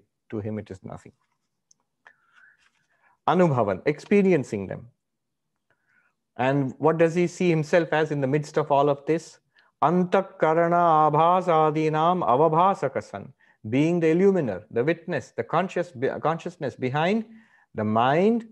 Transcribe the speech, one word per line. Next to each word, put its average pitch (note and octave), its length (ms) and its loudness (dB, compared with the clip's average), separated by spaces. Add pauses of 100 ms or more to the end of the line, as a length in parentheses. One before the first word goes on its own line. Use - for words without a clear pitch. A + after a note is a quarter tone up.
(300)
to G#2+ 100 -8
him G#2+ 180 -8
it G2+ 120 -14
is G2+ 120 -16
nothing. - 300 -18 (2250)
Anubhavan, C3 580 2
experiencing D3 800 0
them. G2 220 -14 (1500)
And C3+ 420 -2
what D#3+ 180 0
does E3 180 2
he F3 120 0
see F3 240 0
himself D#3+ 420 0
as D#3 180 0
in C#3+ 120 -4
the C3 40 -2
midst D3 300 -4
of D3+ 160 -2
all C#3+ 160 4
of C#3+ 160 -2
this? - 340 -4 (440)
Antakarana E3+ 1300 2
abhasadinam D#3+ 1120 2
avabhasakasan, D3+ 1040 0 (380)
being D#3+ 320 0
the D#3+ 60 0
illuminer, D#3+ 640 2
the A#2 120 -2
witness, E3 540 -4
the A#2 80 -6
conscious, F3+ 480 -4 (300)
consciousness D#3+ 520 -6
behind E3 520 -4 (480)
the A2 100 -6
mind D3 680 0